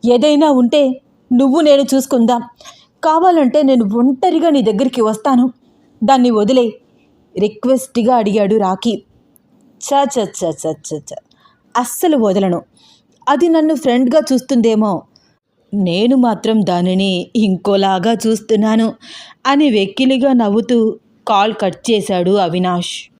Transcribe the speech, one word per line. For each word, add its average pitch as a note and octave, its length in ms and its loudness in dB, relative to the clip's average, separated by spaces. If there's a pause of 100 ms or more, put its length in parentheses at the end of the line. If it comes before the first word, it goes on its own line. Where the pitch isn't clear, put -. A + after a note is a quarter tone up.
ఏదైనా D4 460 2
ఉంటే C4 500 2 (320)
నువ్వు C4+ 280 2
నేను C#4+ 200 4
చూసుకుందాం. B3 600 0 (640)
కావాలంటే D#4 600 2
నేను C4 220 2 (100)
ఒంటరిగా D4 540 0
నీ C#4+ 120 2
దగ్గరికి A3+ 400 -2
వస్తాను. A#3+ 500 0 (520)
దాన్ని B3 280 2
వదిలేయ్," A3+ 400 0 (680)
రిక్వెస్ట్గా A#3+ 760 -2
అడిగాడు G#3+ 400 0
రాకీ. G3 480 -2 (760)
"చ, C#4 300 -2 (120)
చ, A3 40 -2
చ, - 220 -8
చ, D#3+ 220 -6
చ, D#3+ 280 -10
చ. - 180 -14 (640)
అస్సలు C#4+ 400 -2
వదలను. G3 440 0 (680)
అది D4 200 2
నన్ను D#4+ 260 0
ఫ్రెండ్గా C4 460 0 (120)
చూస్తుందేమో. A3 680 0 (720)
నేను G3 420 0
మాత్రం A3 500 0
దానిని F#3 680 -2
ఇంకోలాగా G3 800 0 (140)
చూస్తున్నాను" A3 680 0 (520)
అని C#4+ 240 2
వెక్కిలిగా B3+ 640 0
నవ్వుతూ A3 680 0 (280)
కాల్ G#3 340 0
కట్ F#3+ 300 -4
చేశాడు F#3+ 400 0
అవినాష్. F3+ 800 -2 (100)